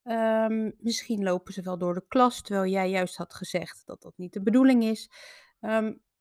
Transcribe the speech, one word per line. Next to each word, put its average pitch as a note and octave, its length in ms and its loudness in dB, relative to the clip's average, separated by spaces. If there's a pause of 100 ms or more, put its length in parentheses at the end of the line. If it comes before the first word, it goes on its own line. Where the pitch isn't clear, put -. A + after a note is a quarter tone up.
Ehm, A3 720 0
misschien G#3+ 460 -4
lopen F#3 300 -2
ze F#3+ 80 -8
wel F3+ 160 -6
door F3 160 -2
de F3+ 140 -6
klas, B3+ 340 4
terwijl F#3+ 300 -2
jij F#3+ 180 0
juist F#3 260 -2
had - 180 -10
gezegd - 520 -8
dat - 160 -16
dat - 160 -20
niet F3+ 160 -12
de G3+ 80 -8
bedoeling B3 420 6
is." A3 280 -4 (480)
Ehm, A3 340 -2 (280)